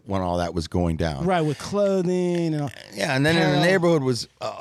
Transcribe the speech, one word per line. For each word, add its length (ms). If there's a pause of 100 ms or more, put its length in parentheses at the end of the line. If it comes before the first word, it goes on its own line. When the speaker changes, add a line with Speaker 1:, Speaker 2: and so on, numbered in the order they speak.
Speaker 1:
when 160
all 160
that 160
was 140
going 280
down. 300
Speaker 2:
Right, 160
with 160
clothing 960
and 80
all. 80 (240)
Speaker 1:
Yeah, 200
and 120
then 100
in 60
the 60
Speaker 2:
Apparel. 160
Speaker 1:
neighborhood 380
was 240 (140)
a, 200